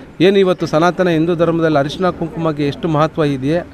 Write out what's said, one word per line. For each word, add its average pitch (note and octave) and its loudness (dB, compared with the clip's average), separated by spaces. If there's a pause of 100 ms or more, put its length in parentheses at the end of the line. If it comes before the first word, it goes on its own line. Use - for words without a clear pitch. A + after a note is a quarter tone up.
(220)
ಏನು G3 4
ಇವತ್ತು F3+ 0
ಸನಾತನ F3 0
ಹಿಂದೂ E3 0
ಧರ್ಮದಲ್ಲಿ E3 2
ಅರಿಶಿನ D3+ -2
ಕುಂಕುಮಕ್ಕೆ D#3+ -4
ಎಷ್ಟು C#3+ -4
ಮಹತ್ವ D#3 0
ಇದೆಯೇ, C#3+ -2 (120)